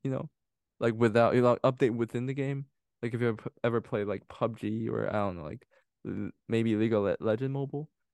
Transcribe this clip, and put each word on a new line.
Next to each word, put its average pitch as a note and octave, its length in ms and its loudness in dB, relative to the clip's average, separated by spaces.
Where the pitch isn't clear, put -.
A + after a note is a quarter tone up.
you C#3 80 -4
know, C3 200 -6
like, A#2 140 2
without, A2+ 400 6
you B2 80 6
know, A#2+ 220 6
update C3+ 300 2
within A#2+ 320 -4
the C3+ 80 -6
game. C#3 320 -6
Like, A#2+ 120 -4
if A#2 60 -4
you A#2+ 80 2
ever A2 80 0
p-, A2 140 -12
ever A#2 160 2
played, G#2 260 -4
like, G2+ 220 -6
pub A#2 300 -4
G A2 300 -4
or, A2 200 -2
I - 40 -2
don't G2+ 240 -2
know, D#2 80 -10
like, - 240 -12
l-, G2+ 240 -6
maybe A2+ 280 2
League A2 180 2
of G#2 100 2
Le-, F#2+ 160 0
Legend A2+ 320 -2
Mobile, C#3 380 -8